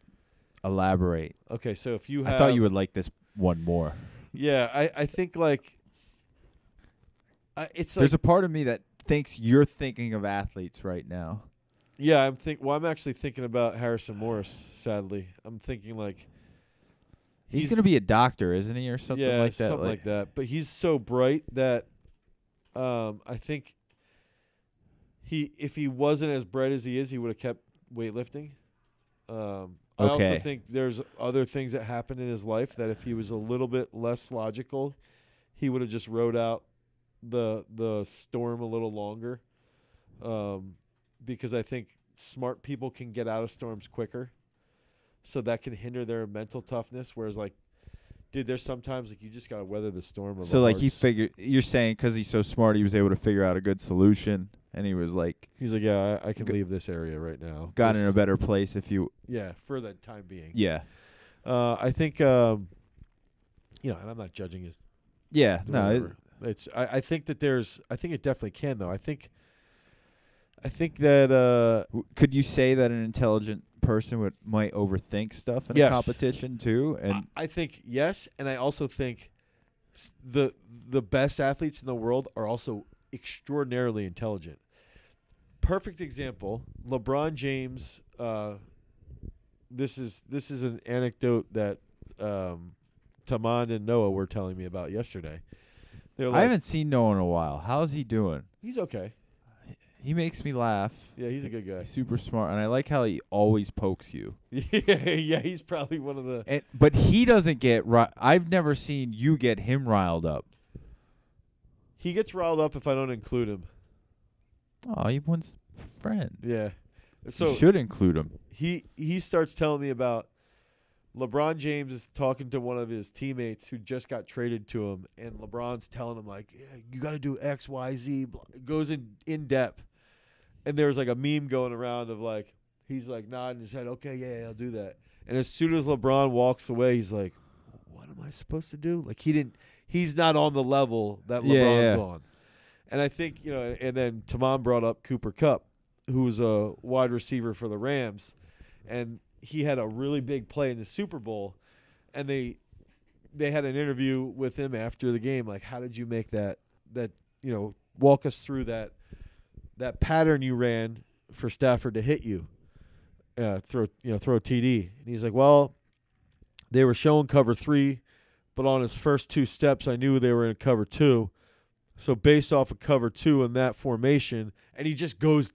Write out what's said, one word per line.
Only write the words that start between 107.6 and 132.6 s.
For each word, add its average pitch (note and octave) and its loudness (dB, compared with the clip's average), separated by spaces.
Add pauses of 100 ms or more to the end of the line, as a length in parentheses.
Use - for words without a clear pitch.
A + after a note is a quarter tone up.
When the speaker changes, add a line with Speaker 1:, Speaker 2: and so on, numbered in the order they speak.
Speaker 1:
ri-, A#2 6
I've E3 4
never E3 2
seen C3+ -4
you C3 4
get A#2 2
him B2+ 0
riled F2 2
up. D2+ -2 (1500)
Speaker 2:
He F3+ -6
gets - -2
riled E3 0
up D3+ 0
if C#3 -6
I C#3 2
don't C3 -2
include A#2 -4
him. G2 -8 (1200)
Speaker 1:
Aw, - -2
he C3+ 0
wants D#3+ -4 (220)
a - -14
friend. - -6
Speaker 2:
Yeah. A2 -4 (560)
Speaker 1:
You B2 -12
Speaker 2:
So D#3 0
Speaker 1:
should D#3+ 8
include G2 2
him. D#2 -2 (180)
Speaker 2:
he, E3+ -6 (100)
he D#3+ -4
starts E3 0
telling D3+ -2
me C#3 -4
about A#2+ -4 (880)
LeBron C#3+ -2
James D3 -6
is B2 -12
talking C3 -2
to C3+ -4
one B2 -6
of A#2+ -6
his G#2+ -8
teammates B2 -8
who C3 -12
just B2 -10
got A2+ -10
traded A#2+ -6
to G#2 -6
him, F#2+ -12 (120)
and A2+ -16
LeBron's A#2+ -10
telling A#2+ -10
him, G#2+ -16
like, G2+ -16
"Yeah, B2+ -20 (260)
you B2+ -12
gotta D3+ -6
do C#3 -6
X, C#3+ -6
Y, C3 -8
Z," C3+ -6
blah, - -16 (220)
goes D3+ -2
in, A#2+ -8 (100)
in D#3 -6
depth. B2+ 0 (800)
And C#3+ -2
there D3 4
was, C#3+ 2
like, C3+ 0
a A#2+ 0
meme C#3+ -2
going B2+ -2
around A#2+ -6
of, G#2+ -10
like, G#2+ -8 (340)